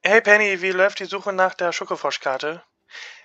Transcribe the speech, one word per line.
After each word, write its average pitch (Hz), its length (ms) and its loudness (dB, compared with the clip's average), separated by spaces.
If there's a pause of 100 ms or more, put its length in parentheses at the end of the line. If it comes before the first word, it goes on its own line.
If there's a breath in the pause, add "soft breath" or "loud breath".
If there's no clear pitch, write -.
Hey 208 180 4
Penny, 208 420 4
wie 190 80 -2
läuft 190 300 2
die 190 60 -8
Suche 190 260 -6
nach 185 220 0
der 175 180 -2
Schokofroschkarte? 156 880 -6 (640 loud breath)